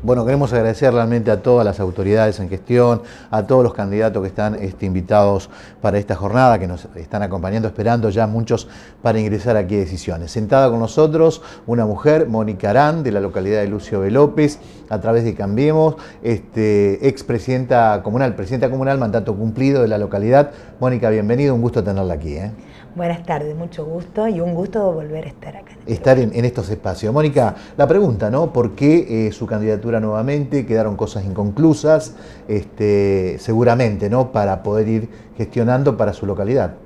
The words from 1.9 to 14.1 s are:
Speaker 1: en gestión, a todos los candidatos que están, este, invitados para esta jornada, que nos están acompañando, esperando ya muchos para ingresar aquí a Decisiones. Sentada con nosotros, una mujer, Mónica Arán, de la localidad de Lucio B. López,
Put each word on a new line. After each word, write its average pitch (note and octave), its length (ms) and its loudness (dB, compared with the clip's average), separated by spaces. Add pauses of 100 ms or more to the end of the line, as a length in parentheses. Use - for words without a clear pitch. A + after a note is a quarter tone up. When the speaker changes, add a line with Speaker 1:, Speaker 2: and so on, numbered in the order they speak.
Speaker 1:
en F#2 80 -6
gestión, A#2+ 540 2 (280)
a G#2+ 160 -2
todos C3 160 4
los A#2+ 120 2
candidatos G2+ 480 -2
que F#2+ 80 -4
están, G#2+ 260 -4
este, G2+ 300 -8
invitados G2 640 0 (320)
para G#2 160 0
esta G2+ 180 -4
jornada, A2 440 2
que F#2 60 -4
nos F2 300 -10
están F2+ 280 -8
acompañando, G2 440 -4
esperando A2+ 420 0
ya A2 160 2
muchos A2 440 -2 (320)
para A2+ 180 2
ingresar G#2+ 380 0
aquí G2+ 180 -2
a G2+ 40 2
Decisiones. E2+ 520 -6
Sentada C3 380 2
con A#2 100 0
nosotros, D#3 600 2 (240)
una A#2 200 0
mujer, D3 440 2
Mónica G#2+ 400 -2
Arán, D3 340 2
de B2 80 -2
la G2+ 80 0
localidad G2 400 -2
de G#2 80 -2
Lucio G2+ 320 -4
B. G2 100 0
López, D3 500 2 (280)